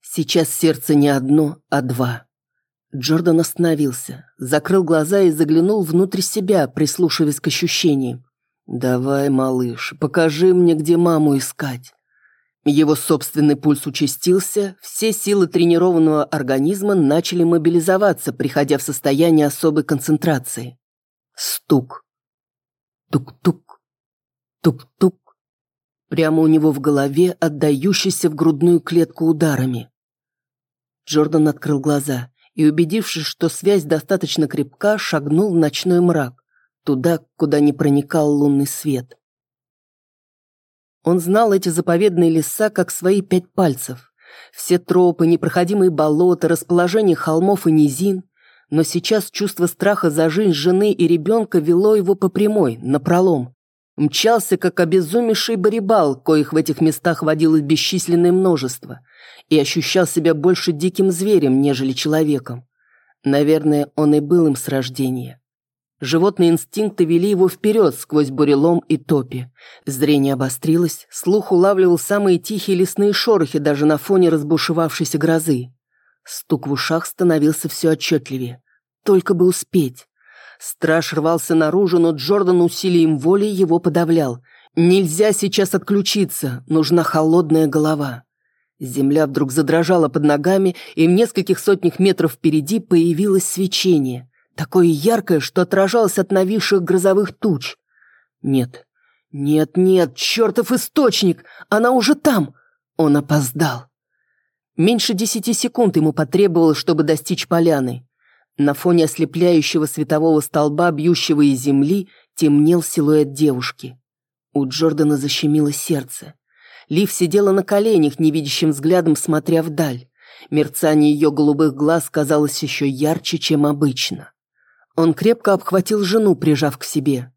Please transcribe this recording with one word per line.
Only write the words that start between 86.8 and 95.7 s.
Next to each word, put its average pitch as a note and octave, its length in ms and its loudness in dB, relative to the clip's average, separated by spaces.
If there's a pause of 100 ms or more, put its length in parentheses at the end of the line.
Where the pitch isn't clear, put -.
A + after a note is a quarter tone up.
холодная D#3+ 640 2
голова". D3 560 -2 (560)
Земля C#3 480 0
вдруг C#3 260 -4
задрожала D#3+ 560 0
под D3 140 -2
ногами, F3 520 0 (200)
и D#3+ 120 2
в F3 40 4
нескольких G3 480 0
сотнях F#3+ 400 0
метров F3+ 340 0
впереди D#3 460 -2
появилось F3+ 640 2
свечение. D#3 840 -2 (260)
Такое F3 320 2
яркое, E3+ 540 0
что - 200 -4
отражалось G3 560 0